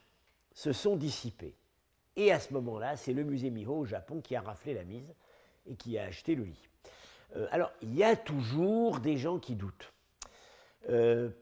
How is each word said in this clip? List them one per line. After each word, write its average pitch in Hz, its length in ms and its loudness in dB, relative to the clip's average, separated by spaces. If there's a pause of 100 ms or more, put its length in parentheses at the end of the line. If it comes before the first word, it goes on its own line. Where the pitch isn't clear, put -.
(540)
se - 180 -2
sont 202 240 2
dissipés. 135 600 -6 (600)
Et 202 160 6
à 156 80 6
ce - 140 -8
moment-là, 120 440 -2
c'est 127 160 -2
le 147 100 0
musée 135 260 -2
Miho 113 260 -4
au 151 100 -2
Japon 110 360 -6
qui - 140 -6
a 110 60 -2
raflé 110 320 -8
la 92 100 -6
mise 123 300 -12 (560)
et 120 60 -10
qui 113 220 -6
a 101 60 -4
acheté 95 320 -2
le 120 80 -2
lit. 82 260 -12 (640)
Euh, 107 160 -2
alors, 175 200 2 (100)
il 117 140 -6
y 185 80 6
a 226 120 8
toujours 156 840 2
des 143 180 0
gens 165 220 -2
qui 120 160 -6
doutent. - 380 -8 (960)
Euh, 117 400 6 (120)